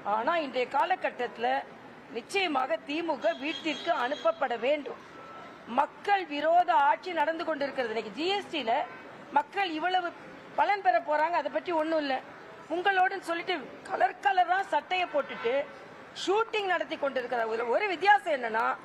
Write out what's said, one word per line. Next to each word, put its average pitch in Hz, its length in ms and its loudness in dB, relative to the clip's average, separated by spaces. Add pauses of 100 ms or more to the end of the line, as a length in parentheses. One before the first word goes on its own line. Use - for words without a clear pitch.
ஆனா 233 340 2
இன்றைய 254 340 -2
காலகட்டத்துல 269 920 0 (460)
நிச்சயமாக 302 680 -2 (100)
திமுக 294 520 -2
வீட்டிற்கு 311 520 -4
அனுப்பப்பட 277 680 0
வேண்டும். 285 380 -2 (720)
மக்கள் 339 580 2
விரோத 320 480 4
ஆட்சி 311 380 4
நடந்து 320 340 0
கொண்டிருக்கிறது. 269 500 -2
இன்னைக்கு 220 280 -4
ஜி 349 40 2
எஸ் 392 280 -2
டில 233 180 2 (580)
மக்கள் 349 380 2
இவ்வளவு 349 420 0 (440)
பலன் 381 260 2
பெற 349 180 4
போறாங்க, 320 420 2
அதை 277 100 -4
பற்றி 311 200 -2
ஒண்ணும் 320 280 2
இல்ல. 277 200 -2 (500)
உங்களோடுன்னு 370 500 2
சொல்லிட்டு 339 480 -4 (220)
கலர் 381 320 2
கலரா 370 400 4
சட்டையை 349 520 0
போட்டுட்டு 269 520 0 (600)
ஷூட்டிங் 427 380 2
நடத்தி 320 320 0
கொண்டிருக்கிறார். 240 520 -2
இதுல 226 180 -2
ஒரு 330 200 2
வித்தியாசம் 370 460 4
என்னன்னா 247 520 0